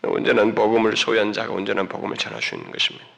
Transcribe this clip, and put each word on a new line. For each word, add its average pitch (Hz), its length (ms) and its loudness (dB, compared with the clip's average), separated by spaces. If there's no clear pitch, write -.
온전한 110 520 2
복음을 110 400 4
소유한 107 380 2
자가 110 180 -4
온전한 98 380 -2
복음을 - 260 -6
전할 - 260 -6
수 - 140 -4
있는 50 160 -12
것입니다. - 340 -4